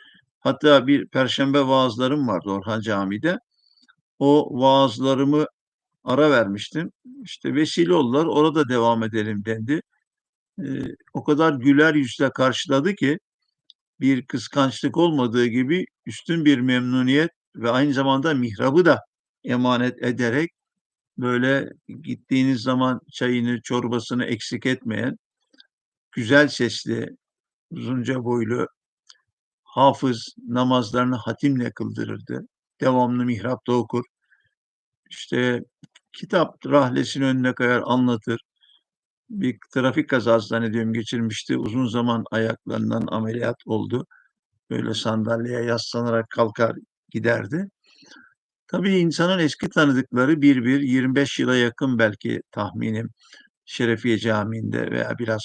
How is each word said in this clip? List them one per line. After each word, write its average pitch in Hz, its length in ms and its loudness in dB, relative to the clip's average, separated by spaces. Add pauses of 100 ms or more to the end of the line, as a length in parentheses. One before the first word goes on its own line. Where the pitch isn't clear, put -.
(440)
Hatta 135 440 4
bir 139 200 2
perşembe 135 600 0
vaazlarım 131 600 0
vardı 101 220 -2
Orhan 104 320 -4
Camii'de. 107 560 -2 (840)
O 139 420 2
vaazlarımı 135 840 4 (580)
ara 147 280 4
vermiştim. 113 600 0 (320)
İşte 135 320 -8
vesile 165 380 0
oldular, 143 320 2
orada 151 440 2
devam 117 340 2
edelim 107 420 -4
dendi. 113 360 -4 (800)
Ee, 180 40 -10 (500)
o 147 100 -6
kadar 151 300 2
güler 143 420 4
yüzle 135 340 0
karşıladı 139 640 0
ki 147 240 0 (800)
bir 127 260 2
kıskançlık 135 720 -2
olmadığı 123 480 2
gibi 127 400 0 (200)
üstün 160 400 -4
bir 143 140 6
memnuniyet 127 720 0 (240)
ve 117 140 -4
aynı 135 240 2
zamanda 135 400 0
mihrabı 127 520 2
da 139 140 6 (440)
emanet 123 600 -2
ederek 123 480 0 (640)
böyle 123 520 0 (340)
gittiğiniz 131 580 0
zaman 127 380 0 (140)
çayını, 120 500 -2
çorbasını 123 600 -2
eksik 117 400 -6
etmeyen, 127 520 -4 (920)
güzel 139 360 4
sesli, 117 640 -4 (640)
uzunca 123 520 -4
boylu, 117 440 -2 (1080)
hafız 127 600 2 (120)
namazlarını 123 680 0
hatimle 120 560 -2
kıldırırdı. 110 720 -8 (400)
Devamlı 123 440 2
mihrapta 120 480 -4
okur. 120 300 -2 (1080)
İşte 123 500 -2 (540)
kitap - 520 -2
rahlesini 135 600 2
önüne 127 280 2
koyar, 123 320 0
anlatır. 120 540 0 (920)
Bir 127 280 -4 (160)
trafik 131 360 0
kazası 113 380 2
zannediyorum 113 460 -2
geçirmişti. 113 640 -4
Uzun 123 300 -2
zaman 117 440 0
ayaklarından 113 800 -2
ameliyat 117 440 -4 (100)
oldu. 110 400 -4 (640)
Böyle 117 240 -4
sandalyeye 117 720 -4
yaslanarak 117 640 -2
kalkar 117 460 0 (340)
giderdi. 117 560 -2 (1040)
Tabii 185 300 2
insanın 170 420 2
eski 160 300 -2
tanıdıkları 131 720 2
bir 135 220 4
bir 131 180 0
yirmi 131 340 0
beş 139 240 0
yıla 127 160 2
yakın 123 440 0
belki 113 420 -2 (100)
tahminim 113 580 -4 (560)
Şerefiye 117 520 -2
Camii'nde 110 760 -2
veya 120 280 -4
biraz 110 260 -4